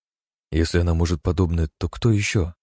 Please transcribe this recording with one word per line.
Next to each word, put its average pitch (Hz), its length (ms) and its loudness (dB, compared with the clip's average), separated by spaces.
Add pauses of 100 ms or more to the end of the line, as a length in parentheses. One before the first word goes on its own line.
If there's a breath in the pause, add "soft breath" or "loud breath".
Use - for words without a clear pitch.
(520)
Если 82 260 2
она 85 160 2
может 82 260 0
подобное, 85 480 0 (100)
то 87 100 -4
кто - 240 0
ещё? 101 500 -2